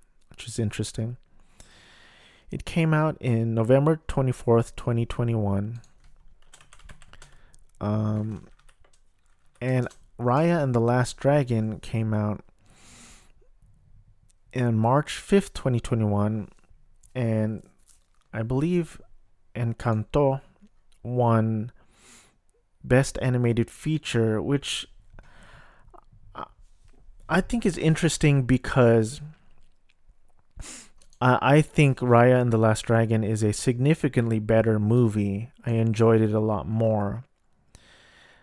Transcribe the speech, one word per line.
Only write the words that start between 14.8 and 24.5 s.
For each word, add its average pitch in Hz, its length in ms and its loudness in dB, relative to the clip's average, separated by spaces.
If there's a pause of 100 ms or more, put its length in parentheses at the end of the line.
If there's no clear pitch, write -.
fifth, - 400 -2
twenty 123 260 -2
twenty-one, 107 720 -2 (640)
and 110 480 -2 (720)
I 107 100 -6
believe 160 580 -4 (540)
Encanto 120 840 -2 (640)
won 113 680 0 (1120)
Best 131 380 0
Animated 120 500 0
Feature, 113 680 -2
which - 440 -4 (1500)